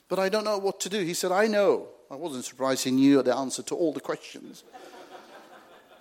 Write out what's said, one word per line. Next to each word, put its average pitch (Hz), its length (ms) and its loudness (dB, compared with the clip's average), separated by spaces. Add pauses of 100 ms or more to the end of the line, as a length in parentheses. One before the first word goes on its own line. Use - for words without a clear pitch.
but 180 100 -2
I 190 100 0
don't 214 140 0
know 214 160 -2
what 196 220 -4
to - 80 -4
do." 196 160 -2
He 170 100 -4
said, 180 160 -2
"I 196 160 4
know." 202 400 2 (240)
I 139 60 -14
wasn't 135 280 -8
surprised 131 380 -2
he 135 80 -2
knew 135 320 6
the 123 140 2
answer 127 260 -6
to 147 140 -8
all 160 160 0
the 139 80 -10
questions. - 640 -12 (1400)